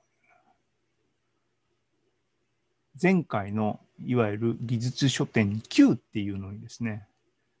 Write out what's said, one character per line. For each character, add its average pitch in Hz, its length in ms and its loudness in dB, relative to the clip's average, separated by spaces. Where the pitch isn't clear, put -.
ー、 135 60 -20
前 180 220 4
回 98 280 -4
の 107 280 -2
い 131 80 -2
わ 117 160 4
ゆ 101 80 -4
る 113 240 -2
技 120 160 -2
術 123 320 0
書 - 160 -2
店 107 340 0
九 277 240 6
っ - 20 -2
て - 240 -8
い 101 100 -4
う 98 80 -6
の 95 140 -10
に 107 100 -12
で 117 80 -16
す - 140 -10
ね、 107 240 -6